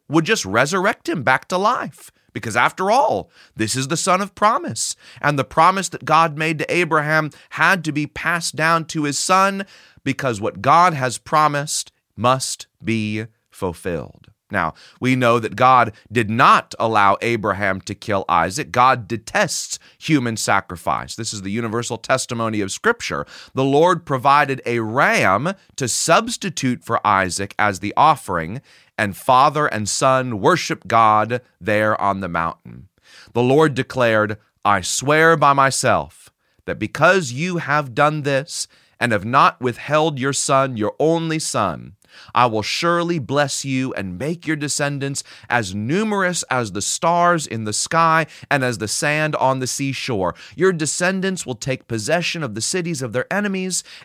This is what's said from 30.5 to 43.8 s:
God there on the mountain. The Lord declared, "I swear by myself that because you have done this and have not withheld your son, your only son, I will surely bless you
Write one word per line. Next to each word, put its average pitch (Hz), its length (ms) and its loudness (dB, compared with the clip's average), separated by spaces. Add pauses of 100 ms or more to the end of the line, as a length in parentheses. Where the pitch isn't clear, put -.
God 110 540 4 (180)
there 107 400 0
on 98 200 0
the 92 100 -6
mountain. 82 580 -6 (460)
The 120 100 2
Lord 143 300 4
declared, 110 640 0 (260)
"I 101 180 4
swear 156 540 2
by 143 180 6
myself 123 760 0 (360)
that 85 140 -6
because 151 540 2
you 175 240 -4
have 139 380 -2
done 151 260 2
this 135 460 -4 (320)
and 120 120 0
have 104 140 0
not 143 340 4
withheld 143 600 0
your 135 120 -2
son, 135 460 0
your 104 220 -2
only 160 400 0
son, 85 560 -4 (380)
I 120 120 4
will 110 160 0
surely 170 580 0
bless 139 460 -2
you 131 300 -4